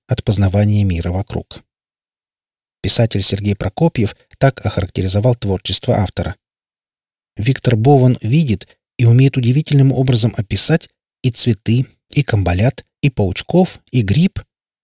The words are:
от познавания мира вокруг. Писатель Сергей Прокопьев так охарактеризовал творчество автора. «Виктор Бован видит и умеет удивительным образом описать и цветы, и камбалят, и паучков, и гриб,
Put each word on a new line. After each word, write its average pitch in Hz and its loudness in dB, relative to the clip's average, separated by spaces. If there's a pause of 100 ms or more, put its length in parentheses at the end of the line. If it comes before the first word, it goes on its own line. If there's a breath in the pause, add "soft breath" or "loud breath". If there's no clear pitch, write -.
от - -2
познавания 101 2
мира 87 -2
вокруг. - -8 (1160)
Писатель 101 0
Сергей 101 -2
Прокопьев - -2 (240 soft breath)
так - 2
охарактеризовал 101 -2
творчество 98 -4
автора. 92 -4 (1000)
«Виктор 120 -2
Бован 127 4
видит 127 0 (300 soft breath)
и 120 2
умеет 127 4
удивительным 135 2
образом 123 0
описать 113 -2 (340)
и 131 -2
цветы, 120 0 (240)
и 147 0
камбалят, 95 -2 (160)
и 147 2
паучков, - -2 (100)
и 127 0
гриб, 113 0 (440)